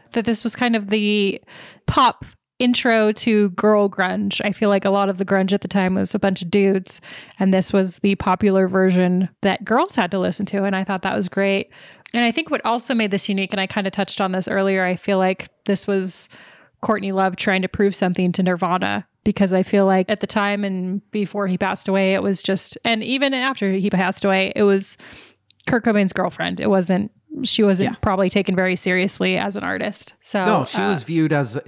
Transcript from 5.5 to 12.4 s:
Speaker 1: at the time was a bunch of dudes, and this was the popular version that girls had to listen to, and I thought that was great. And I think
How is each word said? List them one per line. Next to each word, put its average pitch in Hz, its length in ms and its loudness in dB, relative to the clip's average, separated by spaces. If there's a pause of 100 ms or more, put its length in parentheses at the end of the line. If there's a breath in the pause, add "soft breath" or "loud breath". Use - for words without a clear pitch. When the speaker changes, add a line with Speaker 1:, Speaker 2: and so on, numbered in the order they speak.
Speaker 1:
at 202 80 0
the - 60 -6
time 185 280 0
was 190 200 0
a 208 40 -2
bunch 196 220 0
of 175 100 -8
dudes, 196 480 2 (380 loud breath)
and 190 160 2
this 185 180 2
was 190 280 0
the 196 160 0
popular 190 520 2
version 185 640 2 (120)
that 196 220 0
girls 262 320 0
had 180 160 -2
to 196 80 -2
listen 180 280 -2
to, 196 160 -4
and 196 120 0
I 190 80 -2
thought 190 200 -4
that 190 120 -2
was 202 140 -2
great. 196 400 -2 (440 loud breath)
And 240 120 0
I 233 60 0
think 330 180 -4